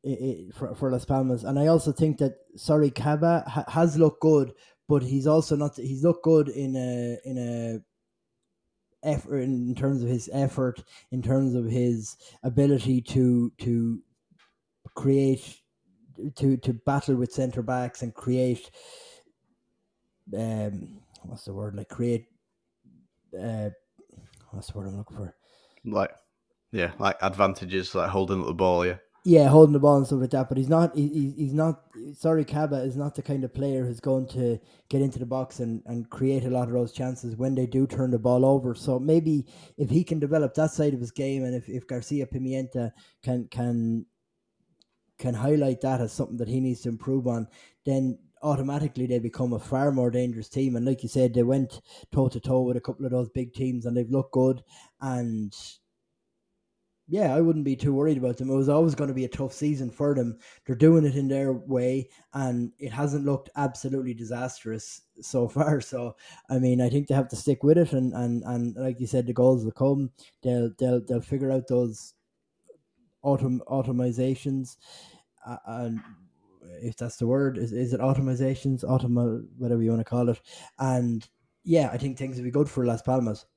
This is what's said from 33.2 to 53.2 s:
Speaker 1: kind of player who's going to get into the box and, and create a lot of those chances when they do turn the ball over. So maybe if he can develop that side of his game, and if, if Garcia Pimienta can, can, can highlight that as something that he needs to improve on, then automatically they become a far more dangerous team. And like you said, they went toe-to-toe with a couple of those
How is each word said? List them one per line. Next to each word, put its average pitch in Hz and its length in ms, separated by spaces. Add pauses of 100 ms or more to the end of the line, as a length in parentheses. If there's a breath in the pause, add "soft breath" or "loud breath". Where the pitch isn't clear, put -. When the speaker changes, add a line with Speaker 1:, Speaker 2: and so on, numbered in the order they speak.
Speaker 1:
kind 139 220
of 120 80
player 135 320
who's 120 160
going 131 280
to 120 300 (300 soft breath)
get 139 140
into 131 160
the 123 80
box 131 340
and, 113 240
and 120 240
create 135 360
a 127 60
lot 123 180
of 120 60
those 120 180
chances 123 440
when 131 180
they 127 120
do 131 200
turn 127 240
the 120 80
ball 123 280
over. 127 280
So 127 240
maybe 156 480 (300 loud breath)
if 127 140
he 170 140
can 160 160
develop 147 340
that 156 160
side 147 240
of 123 60
his 120 100
game, 135 340
and 123 100
if, 120 140
if 127 180
Garcia 131 400
Pimienta 127 640 (300 soft breath)
can, 123 280
can, 117 560 (1120)
can 123 160
highlight 135 480
that 131 180
as 113 120
something 123 260
that 113 100
he 131 120
needs 127 220
to 127 60
improve 123 380
on, 117 200 (380 soft breath)
then 135 340 (240)
automatically 139 640
they 123 120
become 120 340
a 110 60
far 139 340
more 123 180
dangerous 120 380
team. 135 280
And 120 100
like 131 160
you 117 80
said, 127 240
they 123 80
went 131 400 (280 loud breath)
toe-to-toe 131 520
with 123 160
a - 20
couple 131 240
of 127 80
those 123 160